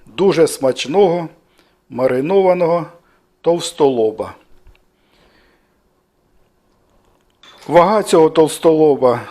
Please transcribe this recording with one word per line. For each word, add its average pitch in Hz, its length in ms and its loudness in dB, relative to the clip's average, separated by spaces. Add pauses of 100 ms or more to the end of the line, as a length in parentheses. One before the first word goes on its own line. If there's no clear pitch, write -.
дуже 160 400 0
смачного 165 840 -2 (600)
маринованого 165 960 0 (540)
товстолоба. 123 920 -2 (3250)
Вага 180 360 2
цього 160 280 2
товстолоба 151 880 0 (100)